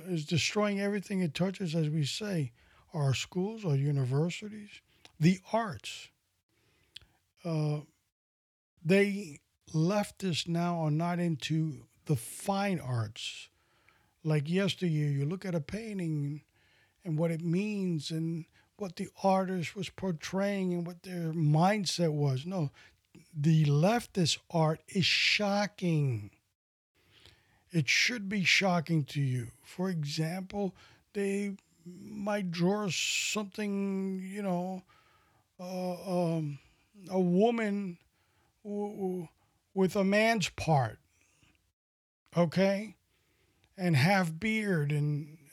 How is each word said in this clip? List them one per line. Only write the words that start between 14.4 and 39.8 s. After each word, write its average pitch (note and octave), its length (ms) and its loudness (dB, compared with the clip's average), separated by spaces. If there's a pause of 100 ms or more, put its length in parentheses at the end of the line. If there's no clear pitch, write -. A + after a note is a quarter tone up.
yesteryear, E3+ 600 0
you C#3 160 0
look F#3 200 -4
at F3+ 100 -2
a E3 60 0
painting D#3+ 800 -6 (600)
and D#3+ 140 -2
what E3 140 2
it D#3+ 100 -4
means F3+ 720 -2
and D#3+ 340 -4 (320)
what F#3+ 180 -8
the G3 140 -8 (140)
artist F#3+ 520 2
was F#3+ 140 -6
portraying F#3+ 840 -2
and F3 120 -2
what E3+ 160 -12
their E3+ 320 -4
mindset E3+ 800 4
was. C#3+ 340 0
No, F3 260 -2 (640)
the D#3 300 6
leftist E3+ 720 2 (140)
art D#3+ 380 2
is - 160 2
shocking. E3 1200 0 (1400)
It D#3+ 180 2
should G#3+ 400 0
be G3+ 140 0
shocking E3+ 640 2
to C#3+ 160 -4
you. B2+ 260 -2 (160)
For F#3 260 -4
example, F3 840 -4 (380)
they G3+ 420 -2 (280)
might G3+ 680 -4
draw F#3+ 400 2
something, G3 1300 -2
you F#3+ 240 -8
know, F#3 400 -2 (760)
uh, F3+ 760 -2
um, D3 240 -4 (500)
a F#3+ 100 0
woman G3+ 800 2 (640)
w-, G#3 280 -6
w-, F#3 360 -6 (460)
with F#3+ 220 2